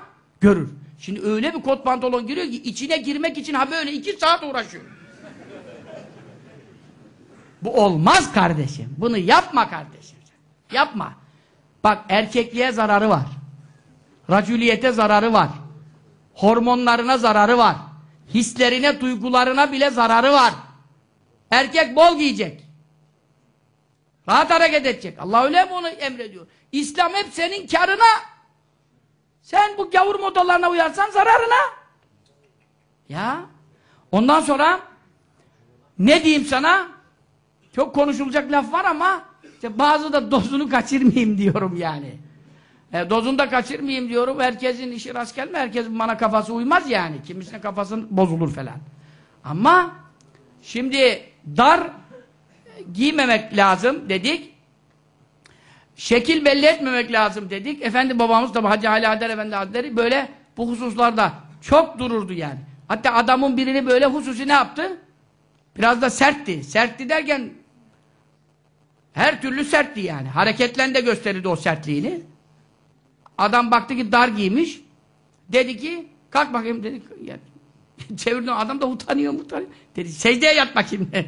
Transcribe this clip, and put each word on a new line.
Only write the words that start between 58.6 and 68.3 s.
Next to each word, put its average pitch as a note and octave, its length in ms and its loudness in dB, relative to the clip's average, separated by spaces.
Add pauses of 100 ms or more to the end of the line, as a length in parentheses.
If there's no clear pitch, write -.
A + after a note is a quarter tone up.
Hacı G#3+ 200 2
Ali A3 160 2
Haydar A3 240 0
Efendi G#3+ 240 -6
Hazretleri G#3+ 420 -6
böyle B3+ 320 0 (280)
bu A#3 140 -6
hususlarda A3+ 640 0 (280)
çok D#4+ 380 2
dururdu A3+ 340 -4
yani. D3 260 -8 (300)
Hatta A3+ 260 0
adamın B3+ 420 2
birini C4 300 0
böyle B3+ 200 4
hususi C4+ 420 -4
ne C#4+ 40 2
yaptı? D#4 460 0 (800)
Biraz A#3 260 2
da C4+ 80 0
sertti. C4+ 540 -2
Sertti A#3+ 440 -2
derken C#4 420 -4 (1700)